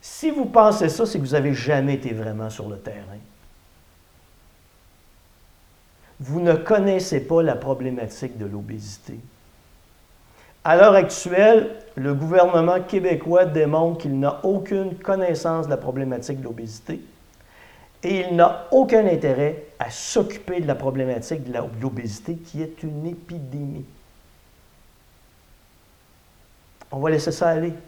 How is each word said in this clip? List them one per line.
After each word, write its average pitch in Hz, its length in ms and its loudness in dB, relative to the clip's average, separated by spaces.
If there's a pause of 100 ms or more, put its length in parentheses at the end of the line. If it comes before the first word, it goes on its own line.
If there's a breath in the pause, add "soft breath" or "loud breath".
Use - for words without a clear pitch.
Si - 300 -6
vous 285 140 -2
pensez 208 440 4
ça, 226 160 0
c'est 202 140 -4
que 143 40 -2
vous 131 100 -4
n'avez 143 200 2
jamais 139 400 0
été 131 180 -6
vraiment 110 380 -6
sur 110 180 -12
le 104 100 -10
terrain. 104 200 -14 (3250 soft breath)
Vous 147 220 -4
ne 170 140 4
connaissez 185 640 2
pas 165 240 2
la 139 120 2
problématique 123 840 -6
de 104 80 -8
l'obésité. 104 720 -12 (1500 soft breath)
À 160 120 6
l'heure 196 180 10
actuelle, 196 800 4 (200)
le 139 180 -2
gouvernement 175 680 4
québécois 180 600 2
démontre 160 540 2
qu'il 143 200 -4
n'a 139 280 0
aucune 190 500 -2
connaissance 165 720 -2
de 143 40 -8
la 139 60 0
problématique 131 640 -6
de 131 60 -10
l'obésité 113 560 -12 (1000 soft breath)
et 185 200 -2
il 180 160 -2
n'a - 340 4
aucun 233 340 6
intérêt 151 600 0 (120)
à 117 120 -6
s'occuper - 720 -4
de 156 60 -2
la 139 80 0
problématique 127 680 -4
de 123 80 -12
la, 120 120 -6
de 110 180 -10
l'obésité 117 540 -8
qui 156 260 -12
est 156 200 -12
une 151 240 -8
épidémie. 147 800 -12 (3000)
On 135 60 -8
va 151 100 -2
laisser 156 240 0
ça 170 160 0
aller. 165 240 -2 (140)